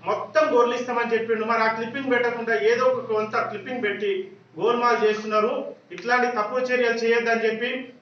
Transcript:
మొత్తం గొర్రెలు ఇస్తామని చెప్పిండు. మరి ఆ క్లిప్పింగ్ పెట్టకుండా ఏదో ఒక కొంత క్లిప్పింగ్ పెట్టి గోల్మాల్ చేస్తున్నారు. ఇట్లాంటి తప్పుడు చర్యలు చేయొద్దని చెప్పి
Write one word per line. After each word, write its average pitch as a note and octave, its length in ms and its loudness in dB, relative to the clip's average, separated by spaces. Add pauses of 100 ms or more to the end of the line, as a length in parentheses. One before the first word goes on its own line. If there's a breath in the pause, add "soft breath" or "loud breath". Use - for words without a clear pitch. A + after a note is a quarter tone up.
మొత్తం - 340 0 (120)
గొర్రెలు A#3+ 240 4
ఇస్తామని A#3 360 -2
చెప్పిండు. A3 360 0
మరి A3+ 160 2
ఆ - 100 2
క్లిప్పింగ్ B3+ 360 -6
పెట్టకుండా A#3 420 0 (180)
ఏదో B3+ 180 2
ఒక B3 100 -2 (120)
కొంత G#3+ 240 -2 (140)
క్లిప్పింగ్ A#3 360 -6
పెట్టి G3 240 -2 (480)
గోల్మాల్ A#3+ 460 2
చేస్తున్నారు. G#3+ 480 2 (420)
ఇట్లాంటి B3 420 0
తప్పుడు B3+ 320 -2
చర్యలు A#3 340 2
చేయొద్దని A3+ 440 2
చెప్పి A#3 240 -2 (320)